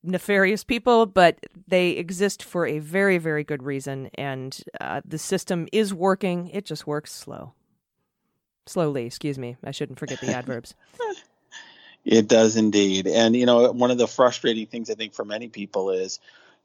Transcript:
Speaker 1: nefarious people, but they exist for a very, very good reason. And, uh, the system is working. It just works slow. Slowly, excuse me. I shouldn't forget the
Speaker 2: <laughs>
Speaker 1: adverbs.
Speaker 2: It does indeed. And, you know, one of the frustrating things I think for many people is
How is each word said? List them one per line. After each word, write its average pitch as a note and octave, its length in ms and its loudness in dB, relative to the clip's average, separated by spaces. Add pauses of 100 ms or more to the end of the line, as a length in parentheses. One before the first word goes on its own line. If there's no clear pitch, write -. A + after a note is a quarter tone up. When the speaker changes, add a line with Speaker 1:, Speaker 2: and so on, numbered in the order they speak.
Speaker 1:
nefarious F#3+ 600 0
people, A#3 420 4
but F#3 340 6 (280)
they F3+ 220 2
exist F3+ 540 -4
for E3+ 220 -4
a D3+ 140 -4
very, F3+ 380 2
very D#3 260 -2
good C#3+ 200 -6
reason. C3+ 520 -6
And, C3 420 -8 (220)
uh, E2+ 240 -6
the D#3 140 -10
system F3 560 -4
is G3+ 200 0
working. F3+ 560 0
It G3 140 -8
just - 240 -10
works D3+ 240 -6
slow. - 420 -16 (1120)
Slowly, C#3+ 400 -2
excuse C3+ 320 -6
me. B2 260 -10
I C3+ 80 -10
shouldn't C3+ 280 -10
forget C3+ 220 -10
the C3 120 -4
Speaker 2:
<laughs> - 20 -2
Speaker 1:
adverbs. B2 380 -10 (1300)
Speaker 2:
It A2 220 4
does A2+ 280 6
indeed. G2+ 520 2
And, A2+ 280 4
you B2 100 2
know, A#2+ 260 6
one B2 200 0
of B2 60 0
the A#2 100 2
frustrating A#2 600 0
things A#2 220 -10
I A2 40 -4
think G#2+ 200 -10
for G#2+ 120 -10
many A2 240 -8
people G2 400 -6
is F#2+ 300 -4 (460)